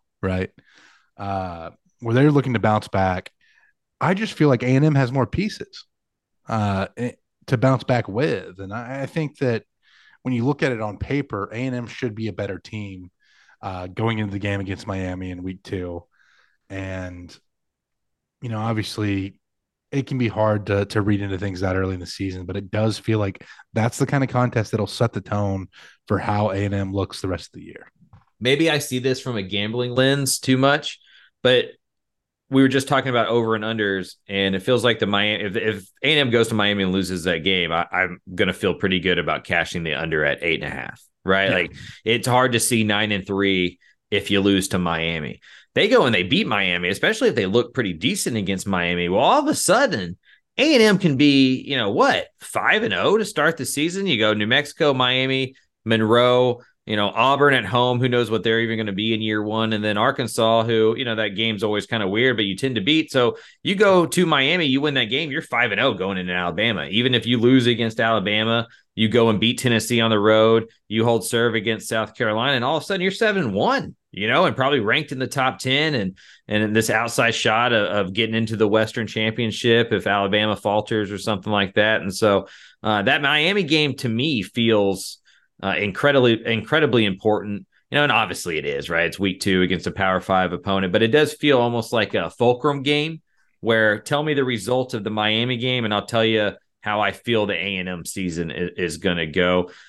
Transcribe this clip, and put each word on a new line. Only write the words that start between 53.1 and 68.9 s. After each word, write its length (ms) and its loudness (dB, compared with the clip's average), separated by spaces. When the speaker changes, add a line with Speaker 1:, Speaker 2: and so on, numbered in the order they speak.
Speaker 2:
to 80 0
start 320 0
the 80 -6
season? 420 -4
You 120 0
go 160 4
New 140 -2
Mexico, 440 2
Miami, 640 0
Monroe, 760 4
you 120 -4
know, 120 2
Auburn 460 4
at 100 2
home. 360 2
Who 80 2
knows 220 0
what 120 0
they're 180 2
even 160 -2
gonna 160 -4
be 220 -2
in 80 -4
year 200 -2
one? 300 -2
And 120 -2
then 140 0
Arkansas, 640 2
who, 320 2
you 80 -6
know, 100 -4
that 220 -4
game's 260 -2
always 240 -2
kinda 220 -2
weird, 280 2
but 100 0
you 100 -4
tend 180 -4
to 60 0
beat. 320 0
So 240 2
you 120 -2
go 320 4
to 200 2
Miami, 400 2
you 140 2
win 140 0
that 100 2
game, 260 -4
you're 120 -6
five 280 0
and 100 -2
oh 140 2
going 240 -4
into 140 -4
Alabama. 580 -2
Even 240 0
if 120 -2
you 120 0
lose 280 6
against 340 0
Alabama, 680 0